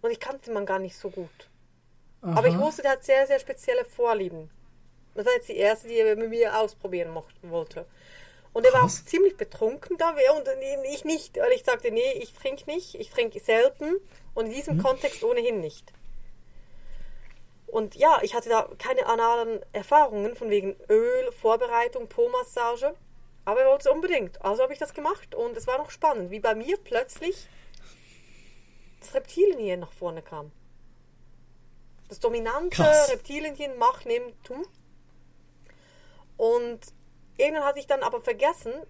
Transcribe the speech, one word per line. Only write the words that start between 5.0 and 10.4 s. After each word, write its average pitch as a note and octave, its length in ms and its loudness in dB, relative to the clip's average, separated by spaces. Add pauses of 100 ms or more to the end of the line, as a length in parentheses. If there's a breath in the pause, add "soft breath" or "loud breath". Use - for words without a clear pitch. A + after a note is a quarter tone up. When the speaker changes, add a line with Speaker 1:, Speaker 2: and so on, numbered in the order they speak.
Speaker 1:
Das G3+ 120 -8
war F4 60 4
jetzt - 160 0
die - 80 -8
erste, G#3+ 320 2
die A#3 100 0
er A3 180 4
mit A3+ 120 -4
mir A3+ 300 2
ausprobieren F3+ 540 -2
mocht-, D#3+ 300 -12
wollte. E3 440 -8 (680 soft breath)
Und A#3 140 -2
er B3+ 60 10
war B3+ 120 6
auch - 40 2
Speaker 2:
Krass. - 180 -8
Speaker 1:
ziemlich F#4 300 2
betrunken B3 640 -6
da, E4 180 0
wer-, C#4 200 6
und C4+ 100 -6 (460)